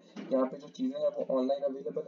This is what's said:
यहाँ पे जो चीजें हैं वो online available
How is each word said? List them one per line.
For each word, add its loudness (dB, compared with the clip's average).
यहाँ 6
पे -6
जो -14
चीजें -2
हैं 4
वो -2
online 2
available -2